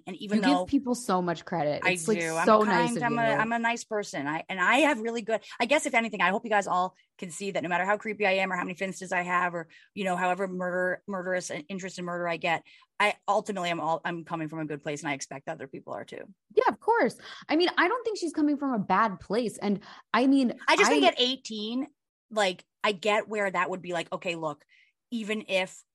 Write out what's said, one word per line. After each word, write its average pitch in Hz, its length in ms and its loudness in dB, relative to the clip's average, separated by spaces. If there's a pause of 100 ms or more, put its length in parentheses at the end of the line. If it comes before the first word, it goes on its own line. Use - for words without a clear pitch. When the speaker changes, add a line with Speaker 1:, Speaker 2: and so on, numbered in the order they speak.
Speaker 1:
And 185 100 -12
even 208 220 0
Speaker 2:
You 208 40 0
Speaker 1:
though 180 220 4
Speaker 2:
give 180 40 -8
people 247 260 0
so 185 280 0
much 170 220 -2
credit. 147 400 -2
Speaker 1:
I 180 80 2
Speaker 2:
It's, 165 140 -6
like, 208 140 2
Speaker 1:
do. 165 140 -2
I'm 165 100 0
Speaker 2:
so 214 180 8
nice 180 260 2
Speaker 1:
kind, 240 100 -2
Speaker 2:
of - 60 -2
Speaker 1:
I'm 233 140 0
a, 226 100 2
Speaker 2:
you. 214 60 2
Speaker 1:
I'm 226 180 0
a 233 60 2
nice 233 260 -2
person. 190 420 -6
I, 160 220 -4
and 190 120 -4
I 214 180 6
have 294 220 4
really 233 220 -4
good, 214 180 -2 (180)
I 254 80 0
guess 294 200 2
if - 80 -2
anything, 220 260 0
I 180 80 4
hope 233 160 0
you 240 60 -6
guys 202 160 4
all 180 280 0 (240)
can 185 120 -10
see 196 220 -6
that 170 100 -2
no 165 60 -4
matter 175 160 0
how 208 120 4
creepy 208 300 -2
I 190 60 4
am 190 200 0
or 180 40 -2
how 180 80 -4
many 185 100 -6
finstas 185 380 -8
I 180 100 0
have 180 320 0
or, 165 140 -8 (260)
you 196 100 -4
know, 180 120 0
however 185 320 0
murder, 180 580 -2
murderous 185 440 -4
and 151 180 -8
interest 185 300 -10
in 180 60 -8
murder 175 240 -4
I 170 80 -2
get, 165 260 -2 (380)
I 208 140 4 (120)
ultimately 196 440 0
am 170 100 -2
all, 160 240 0
I'm 170 200 -6
coming 160 240 -6
from 160 100 -8
a 156 80 -4
good 147 160 -8
place 147 180 -6
and 160 80 -6
I 143 60 -2
expect 135 320 -10
that 165 60 -6
other 135 140 -12
people 135 280 -12
are 104 100 -10
too. - 180 -14 (320)
Speaker 2:
Yeah, 466 140 4
of 226 100 0
course. 415 380 2 (320)
I 277 80 2
mean, 349 220 4
I 330 100 4
don't 466 160 -2
think 427 140 -2
she's 311 140 -4
coming 294 240 2
from 269 160 -2
a 226 60 0
bad 190 400 2
place. 220 400 -4
And 202 220 0 (320)
I 247 140 4
mean, 269 280 4 (140)
Speaker 1:
I 311 80 8
just 262 140 6
think - 140 6
Speaker 2:
I 349 40 8
Speaker 1:
at 330 100 6
eighteen, 247 680 -2 (440)
like, 202 340 0 (180)
I 214 100 4
get 208 360 0
where 202 220 -2
that 180 200 0
would 185 120 -6
be 175 100 -8
like, 165 200 -4
okay, 175 220 -4
look, 156 300 -6 (460)
even 214 380 -4
if 185 280 -2 (180)